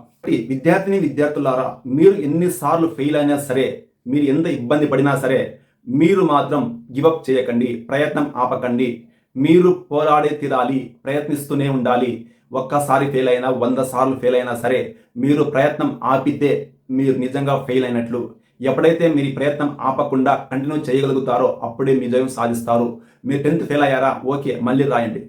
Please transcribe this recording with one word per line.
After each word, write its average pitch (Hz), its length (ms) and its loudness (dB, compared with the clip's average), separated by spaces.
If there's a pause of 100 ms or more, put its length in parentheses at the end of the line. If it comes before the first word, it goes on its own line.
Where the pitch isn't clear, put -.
(280)
విద్యార్థిని 170 720 0
విద్యార్థులారా, 139 840 -2
మీరు 156 280 6
ఎన్నిసార్లు 160 760 0
ఫెయిల్ 147 280 -2
అయినా 147 220 2
సరే, 127 460 -2 (240)
మీరు 143 160 0
ఎంత 151 240 2
ఇబ్బంది 147 400 0
పడినా 139 280 2
సరే, 127 440 -2 (280)
మీరు 170 340 4
మాత్రం 139 640 0 (100)
గివ్ 143 100 4
అప్ 160 240 2
చేయకండి, 120 360 2
ప్రయత్నం 135 720 -2
ఆపకండి. 123 680 -2 (340)
మీరు 175 540 4
పోరాడే 151 380 2
తీరాలి, 131 680 -2 (100)
ప్రయత్నిస్తూనే 139 640 -2
ఉండాలి. 123 560 0 (280)
ఒక్కసారి 139 580 0
ఫెయిల్ 131 180 0
అయినా, 127 200 0
వంద 123 280 0
సార్లు 131 380 0
ఫెయిల్ 127 200 0
అయినా 123 200 -2
సరే, 117 400 -2 (220)
మీరు 143 260 2
ప్రయత్నం 143 600 0
ఆపితే 135 680 0 (200)
మీరు 131 260 2
నిజంగా 139 500 -2
ఫెయిల్ 127 180 0
అయినట్లు. 120 440 -4 (320)
ఎప్పుడైతే 165 460 2
మీరు 143 200 2
ఈ 135 40 -4
ప్రయత్నం 143 500 -2
ఆపకుండా 135 680 0
కంటిన్యూ 143 260 -4
చేయగలుగుతారో 127 840 0
అప్పుడే 135 300 -2
మీ 127 60 2
విజయం 123 280 0
సాధిస్తారు. 117 720 -2 (240)
మీరు 139 180 -2
టెన్త్ 160 200 2
ఫెయిల్ 147 200 0
అయ్యారా? 131 420 0
ఓకే, 135 360 -4
మళ్ళీ 135 220 2
రాయండి. 120 460 -2